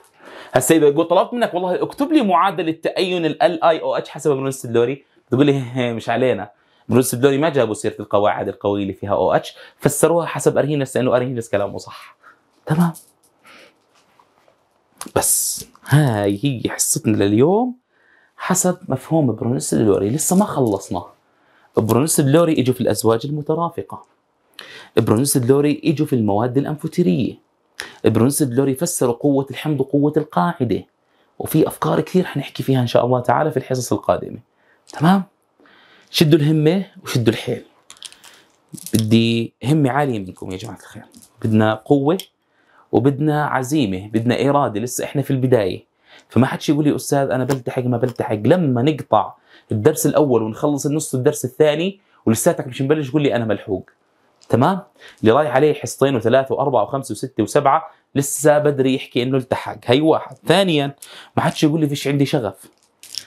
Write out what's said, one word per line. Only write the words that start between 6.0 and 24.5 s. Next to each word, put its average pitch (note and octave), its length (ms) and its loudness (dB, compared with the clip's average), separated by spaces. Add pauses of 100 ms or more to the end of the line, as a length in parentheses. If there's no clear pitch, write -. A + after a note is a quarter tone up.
علينا. A#2 420 -2 (380)
برونس B2 240 2
الدوري C3+ 240 2
ما D#3 120 0
جابوا A#2+ 240 0
سيرة G#2 260 -6
القواعد G#2 480 -2
القوية G2+ 340 -4
اللي G2 120 -4
فيها G2 200 -8
او F2+ 200 2
اتش، - 220 -2 (220)
فسروها D#3+ 480 0
حسب - 320 -2
أرهينس C#3 400 -2
لأنه B2 180 2
أرهينس B2 340 -4
كلامه G2+ 280 -4
صح. - 400 -18 (480)
تمام؟ E3 280 0 (2250)
بس - 500 -2 (220)
هاي G#2 560 2
هي C3+ 260 -4
حصتنا - 540 -2
لليوم F3 520 2 (640)
حسب F3+ 400 -2 (100)
مفهوم C3+ 480 0
برونس B2+ 380 -4
الدوري، G#2 360 2
لسه D#3 260 -2
ما G3+ 100 4
خلصنا. G2+ 600 -2 (720)
برونس A#2 420 2
الدوري D#3 420 4
اجوا B2 120 2
في - 80 -6
الأزواج A2+ 440 0
المترافقة. D3+ 800 -6 (920)